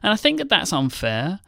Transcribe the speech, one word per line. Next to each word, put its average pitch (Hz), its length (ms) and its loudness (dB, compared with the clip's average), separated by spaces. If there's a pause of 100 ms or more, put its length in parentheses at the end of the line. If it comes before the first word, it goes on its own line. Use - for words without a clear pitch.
And 208 100 2
I 220 40 2
think 302 220 2
that 294 100 -4
that's - 240 0
unfair, 135 760 -2